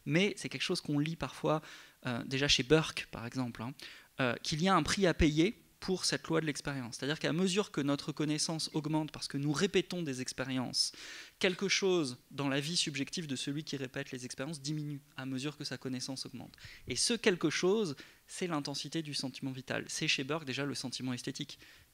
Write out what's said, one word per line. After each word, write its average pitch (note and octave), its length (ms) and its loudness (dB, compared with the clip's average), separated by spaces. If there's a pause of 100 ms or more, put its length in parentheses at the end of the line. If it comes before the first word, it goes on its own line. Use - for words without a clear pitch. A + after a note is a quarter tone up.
mais F3 320 4
c'est - 140 -6
quelque - 200 -4
chose F3 120 0
qu'on D3 160 0
lit E3 180 0
parfois, D3+ 460 0 (440)
euh, A#2+ 180 -2
déjà C3+ 220 0
chez C#3 160 4
Burke, D#3 480 4
par - 160 -8
exemple, A#2+ 360 -4
hein, B2 100 -6 (480)
euh, B2 220 4
qu'il D#3 200 0
y F#3 60 6
a F#3+ 80 8
un D#3+ 60 6
prix F#3+ 240 4
à D#3+ 80 6
payer D#3+ 440 6 (220)
pour F#3 240 0
cette - 240 0
loi D#3+ 120 4
de D#3+ 60 -2
l'expérience. C#3 500 -4
C'est-à-dire C#3+ 220 -2
qu'à - 140 0
mesure F#3 400 2
que - 80 0
notre C#3+ 320 0
connaissance D3+ 600 0
augmente D#3 380 0
parce - 160 -10
que - 120 -4
nous C#3+ 140 2
répétons F3+ 500 2
des C3+ 180 -4
expériences, C3 720 -2 (480)
quelque F#3+ 260 2
chose F3 520 2 (120)
dans C#3 180 -2
la C#3 120 2
vie D#3+ 160 -2
subjective C#3+ 500 -2
de C#3 80 -2
celui C#3+ 300 -4
qui - 120 -6
répète C3+ 360 -6
les B2+ 120 -8
expériences C#3 360 -6
diminue D3 400 -4 (160)
à C3 100 -6
mesure C3+ 300 -4
que D3 80 -10
sa C3 140 -6
connaissance B2+ 460 -6
augmente. - 300 -12 (320)
Et B2+ 80 -2
ce A#3 200 2
quelque F3+ 360 4
chose, F#3 460 4 (320)
c'est - 180 -6
l'intensité D3 560 -4
du D3 100 -8
sentiment C3+ 380 -4
vital. B2 380 -4
C'est - 180 -4
chez - 160 2
Burke D3+ 220 -2
déjà C3 200 -2
le C#3 120 -2
sentiment B2+ 380 -4
esthétique. - 440 -8 (360)